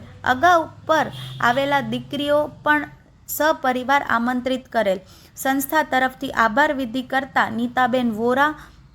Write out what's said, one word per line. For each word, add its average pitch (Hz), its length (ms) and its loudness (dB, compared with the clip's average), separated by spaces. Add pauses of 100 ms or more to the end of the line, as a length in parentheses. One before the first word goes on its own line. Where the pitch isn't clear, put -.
(240)
અગાઉ 320 440 4 (180)
પર 302 260 0 (300)
આવેલા 277 400 2
દીકરીઓ 285 680 -2
પણ 294 420 -2 (380)
સપરિવાર 277 800 0
આમંત્રિત 247 580 -2
કરેલ. 202 320 0 (360)
સંસ્થા 277 480 0
તરફથી 254 460 -2
આભાર 277 440 2
વિધિ 262 280 -4
કરતા 262 480 -2
નીતાબેન 240 600 0
વોરા 254 440 0 (400)